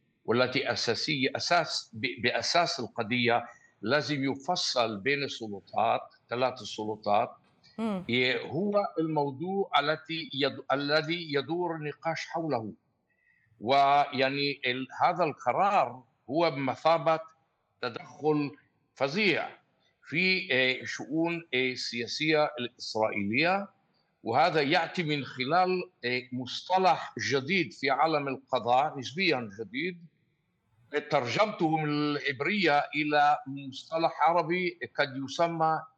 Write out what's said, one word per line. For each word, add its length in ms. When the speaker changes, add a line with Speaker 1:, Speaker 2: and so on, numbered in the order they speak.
Speaker 1:
والتي 480
أساسية، 640
أساس، 560
ب-، 300
بأساس 580
القضية 640
لازم 420
يفصل 760
بين 220
السلطات، 800
ثلاث 320
السلطات. 680
Speaker 2:
مم. 300
Speaker 1:
ي-، 420
هو 320
الموضوع 720
التي 540
يد-، 380
الذي 640
يدور 420
النقاش 500
حوله. 460
ويعني 1080
ال-، 220
هذا 220
القرار 800
هو 200
بمثابة 720
تدخل 680
فظيع 540
في، 500
آه، 300
الشؤون، 520
آه، 180
السياسية 800
الإسرائيلية، 1080
وهذا 380
يأتي 420
من 220
خلال، 640
آه، 180
مصطلح 800
جديد 420
في 180
عالم 380
القضاء، 720
نسبيًا 520
جديد، 380
ترجمته 640
من 120
العبرية 880
إلى 680
مصطلح 800
عربي 500
قد 100
يسمى 560